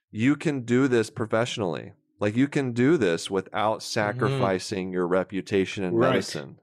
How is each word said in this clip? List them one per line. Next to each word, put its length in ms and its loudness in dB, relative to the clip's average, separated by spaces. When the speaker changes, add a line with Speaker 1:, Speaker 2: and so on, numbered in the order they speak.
Speaker 1:
you 240 2
can 280 -4
do 260 2
this 220 2
professionally. 840 -2
Like, 180 0
you 120 4
can 240 -2
do 240 4
this 340 0
without 480 -2
Speaker 2:
Mm-hmm. 60 -14
Speaker 1:
sacrificing 920 -2
your 140 0
reputation 800 0
in 100 -2
Speaker 2:
Right. 160 4
Speaker 1:
medicine. 520 -4